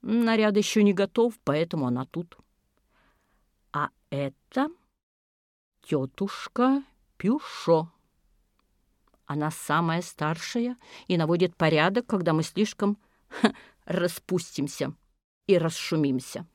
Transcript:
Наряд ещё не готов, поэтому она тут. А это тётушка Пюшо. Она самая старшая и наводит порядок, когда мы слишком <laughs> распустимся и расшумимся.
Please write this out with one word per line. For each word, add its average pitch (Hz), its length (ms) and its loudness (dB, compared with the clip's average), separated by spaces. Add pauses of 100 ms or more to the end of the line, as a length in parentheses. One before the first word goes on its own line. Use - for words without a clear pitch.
Наряд 220 540 2
ещё 214 260 4
не 202 100 8
готов, 202 520 0
поэтому 151 420 0
она 123 180 -2
тут. 170 320 -10 (1400)
А 147 180 -4 (200)
это 139 580 -4 (1120)
тётушка 202 1000 -2 (320)
Пюшо. 165 760 0 (1300)
Она 151 260 -2
самая 165 520 -2
старшая 233 760 -4 (320)
и 180 80 0
наводит 170 400 2
порядок, 165 500 2
когда 175 260 0
мы 156 100 2
слишком 208 560 -2 (320)
<laughs> - 540 -6
распустимся 170 1080 -4 (520)
и 190 120 6
расшумимся. 156 960 -2